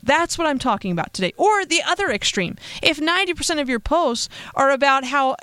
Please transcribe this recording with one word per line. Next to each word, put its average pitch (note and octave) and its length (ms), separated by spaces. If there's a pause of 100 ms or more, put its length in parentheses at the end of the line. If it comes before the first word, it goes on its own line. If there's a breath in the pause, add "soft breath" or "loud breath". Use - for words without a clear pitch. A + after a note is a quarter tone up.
That's D#4 340
what E4 120
I'm C#4 100
talking G3+ 320
about E3+ 220
today. F#3 240
Or G4 280
the D#4 220
other F4+ 240
extreme. - 460 (260 loud breath)
If - 180
ninety F4 320
percent D#4 280
of B3+ 80
your B3 100
posts C#4+ 500 (280 loud breath)
are C4+ 160
about C4+ 320
how C4 380